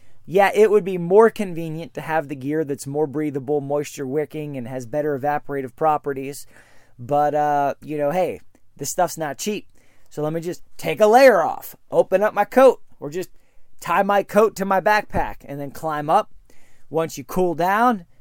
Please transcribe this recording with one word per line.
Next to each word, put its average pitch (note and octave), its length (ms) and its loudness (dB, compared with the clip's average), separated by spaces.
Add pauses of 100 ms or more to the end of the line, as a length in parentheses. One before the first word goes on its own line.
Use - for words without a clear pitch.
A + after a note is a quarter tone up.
(260)
Yeah, F#3+ 300 4
it G#3 160 6
would G#3 140 4
be F#3 120 -4
more G3 320 6
convenient E3 640 -8
to D3+ 80 -10
have D#3 280 -2
the D3+ 60 -8
gear D3 280 -2
that's C#3 240 -8
more D3 180 -2
breathable, C#3+ 540 -4
moisture C#3+ 480 -6
wicking, D3 480 -6
and B2 140 -10
has C3 160 -10
better D3 340 -4
evaporative C#3+ 560 -4
properties. C#3+ 720 -2 (500)
But, C#3+ 380 0
uh, D3 460 0
you D3 160 -8
know, C#3+ 140 0
hey, D#3+ 280 -2 (380)
this - 140 -8
stuff's E3+ 260 -2
not D3+ 200 -6
cheap. G#3 300 -6 (420)
So D3+ 120 -8
let D#3 100 -2
me E3 80 -4
just E3 240 -8 (140)
take D#3+ 240 -4
a G#3+ 60 8
layer A3+ 360 8
off, - 320 -6 (160)
open F#3 320 2
up G#3+ 100 0
my G3+ 120 2
coat, B3+ 360 6 (200)
or C#3+ 80 -10
just F3 220 -8 (500)
tie F3+ 220 2
my G3 200 2
coat G#3 320 2
to F#3+ 100 -6
my G3 140 0
backpack, F#3+ 640 0
and C#3+ 160 -12
then C#3+ 120 -10
climb D3+ 380 -6
up. G3+ 220 2 (580)
Once D#3 280 -4
you C3+ 80 -12
cool F3+ 280 0
down, G3 520 0 (160)